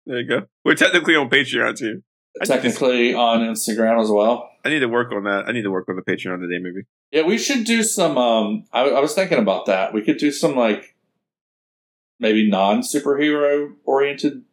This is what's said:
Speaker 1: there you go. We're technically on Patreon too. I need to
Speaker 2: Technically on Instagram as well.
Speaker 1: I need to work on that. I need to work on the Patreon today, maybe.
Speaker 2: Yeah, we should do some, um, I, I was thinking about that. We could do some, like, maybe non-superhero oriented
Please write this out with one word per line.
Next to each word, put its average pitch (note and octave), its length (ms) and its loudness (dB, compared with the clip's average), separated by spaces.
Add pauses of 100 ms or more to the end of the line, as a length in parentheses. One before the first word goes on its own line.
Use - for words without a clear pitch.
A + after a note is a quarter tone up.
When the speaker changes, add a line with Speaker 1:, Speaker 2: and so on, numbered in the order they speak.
Speaker 1:
there B2 140 -6
you A#2+ 80 -6
go. A#2 140 -2 (220)
We're C3+ 100 4
technically E3 420 2
on C3+ 140 0
Patreon B2+ 480 0
too. A2+ 240 -6 (380)
I - 40 -4
need - 20 -2
to C#3+ 60 2
Speaker 2:
Technically B2 640 2
on A#2 260 2
Instagram A2+ 600 0
as G#2+ 100 2
well. A2 400 2 (140)
Speaker 1:
I D3 40 -2
need D3+ 120 0
to B2 80 2
work A#2+ 240 -2
on G2+ 120 -4
that. G2+ 240 -2
I A2+ 40 -2
need A#2+ 100 -4
to G2+ 80 -4
work F#2 180 -4
on F#2 80 -6
the F#2 60 -8
Patreon F2+ 380 -6
today, F2 220 -6
maybe. F2+ 200 -10 (280)
Speaker 2:
Yeah, D3+ 120 2
we G3 160 0
should A#3+ 260 -2
do A3+ 180 0
some, E3 360 0
um, A2 540 0
I, A#2+ 180 0
I B2+ 100 2
was D3 140 0
thinking F3+ 240 0
about G2 280 0
that. F#2+ 280 0
We G#2+ 80 0
could - 160 0
do D3 120 0
some, C#3+ 240 -2
like, A2+ 400 -2 (1300)
maybe A2 280 4
non-superhero C#3+ 1200 0 (120)
oriented C#3 680 0